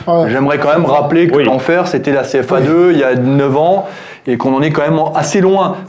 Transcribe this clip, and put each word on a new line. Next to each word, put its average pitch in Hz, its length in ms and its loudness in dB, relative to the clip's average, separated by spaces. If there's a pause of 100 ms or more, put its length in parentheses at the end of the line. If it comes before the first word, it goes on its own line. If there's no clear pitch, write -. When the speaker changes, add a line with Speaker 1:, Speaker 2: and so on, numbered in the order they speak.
Speaker 1:
Ouais. 170 220 2
Speaker 2:
J'aimerais 139 280 0
quand 143 140 0
même 165 140 2
rappeler 147 420 2
que 131 80 2
Speaker 3:
Oui. 147 80 4
Speaker 2:
l'enfer, 165 440 0
c'était 143 260 -2
la 135 100 0
C 135 180 -2
F 135 120 -4
A 135 80 2
deux, 170 320 2
il 151 60 2
y 139 40 2
a 131 120 2
neuf 135 420 0
ans, 180 280 2 (420)
et 120 100 0
qu'on 131 160 -2
en 135 80 0
est 156 80 0
quand 147 140 -2
même 156 160 0 (160)
assez 151 260 0
loin. 190 340 0 (140)